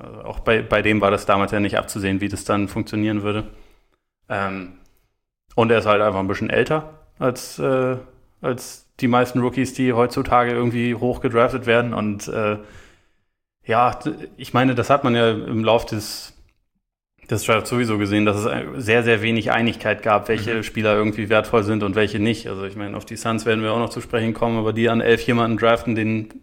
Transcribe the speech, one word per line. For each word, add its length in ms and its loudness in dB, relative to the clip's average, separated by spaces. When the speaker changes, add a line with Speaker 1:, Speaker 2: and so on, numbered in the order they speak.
Speaker 1:
äh, 240 -18
auch 160 -8
bei, 220 2
bei 180 2
dem 220 2
war 80 4
das 160 0
damals 260 2
ja 80 0
nicht 160 0
abzusehen, 460 -2
wie 60 -2
das 160 -8
dann 240 0
funktionieren 540 -2
würde. 220 -4
Ähm, 480 -6
und 160 2
er 80 6
ist 80 0
halt 160 4
einfach 180 2
ein 80 -2
bisschen 220 -4
älter 500 -2
als, 400 -4
äh, 380 0
als 440 -8
die 80 2
meisten 320 2
Rookies, 320 -2
die 220 0
heutzutage 560 2
irgendwie 440 0
hochgedraftet 720 0
werden. 280 2
Und, 340 -4
äh, 300 -2
ja, 300 2
d-, 420 -8
ich 180 -12
meine, 200 4
das 160 0
hat 120 4
man 120 2
ja 160 4
im 340 -2
Lauf 220 4
des, 480 -8
des 140 -2
Drafts 260 2
sowieso 260 0
gesehen, 300 2
dass 100 2
es 480 -4
sehr, 180 4
sehr 200 2
wenig 280 0
Einigkeit 520 0
gab, 260 2
welche 280 -2
Speaker 2:
Mhm. 60 -2
Speaker 1:
Spieler 320 0
irgendwie 360 0
wertvoll 340 2
sind 180 0
und 140 -2
welche 220 0
nicht. 300 -2
Also 180 -8
ich 100 -12
meine, 180 -10
auf 120 -12
die 100 -12
Suns 300 -4
werden 180 0
wir 80 -2
auch 60 0
noch 120 -2
zu 120 -10
sprechen 320 -2
kommen, 240 -2
aber 160 0
die 160 2
an 100 2
elf 220 4
jemanden 340 0
draften, 380 2
den 480 -2